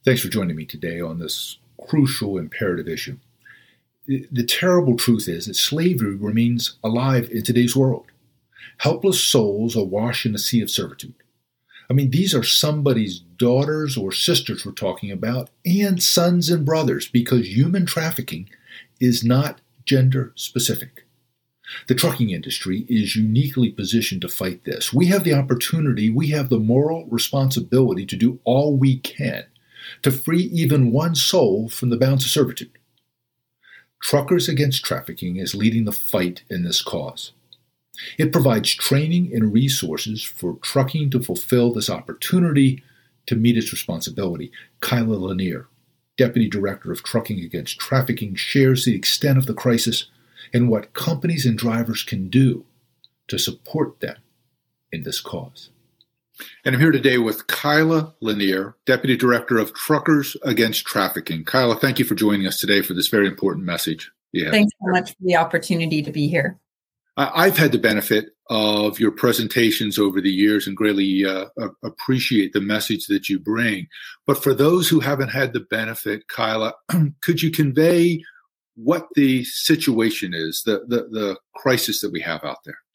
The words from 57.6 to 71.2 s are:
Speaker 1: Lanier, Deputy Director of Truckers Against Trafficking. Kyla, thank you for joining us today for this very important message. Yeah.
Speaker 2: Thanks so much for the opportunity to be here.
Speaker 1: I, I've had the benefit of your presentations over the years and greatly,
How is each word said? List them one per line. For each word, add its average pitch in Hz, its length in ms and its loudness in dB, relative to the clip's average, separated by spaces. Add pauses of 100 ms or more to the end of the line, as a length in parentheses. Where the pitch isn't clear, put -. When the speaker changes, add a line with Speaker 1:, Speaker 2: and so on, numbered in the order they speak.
Speaker 1:
Lanier, 101 560 -2 (120)
Deputy 127 280 2
Director 120 440 2
of - 160 -2
Truckers 151 680 0
Against 113 400 0
Trafficking. 87 600 -4
Kyla, 123 300 2
thank 135 240 0
you - 60 2
for 104 100 -2
joining 101 320 2
us 90 100 -4
today 98 240 2
for 92 140 -6
this 92 120 0
very 101 200 2
important 95 400 -2
message. 85 440 -6 (220)
Yeah. - 160 -2
Speaker 2:
Thanks 208 240 4 (100)
so 185 80 -2
much 180 200 -2
for - 100 -20
the 180 140 2
opportunity 165 640 0
to 143 100 -6
be 147 160 -2
here. 160 320 -2 (580)
Speaker 1:
I, 165 280 2
I've 190 120 4
had 151 140 4
the 120 60 2
benefit 107 520 0 (200)
of 107 500 0
your 110 120 2
presentations 113 880 0
over 98 200 2
the 95 120 0
years 101 340 2
and 98 100 -6
greatly, 98 480 2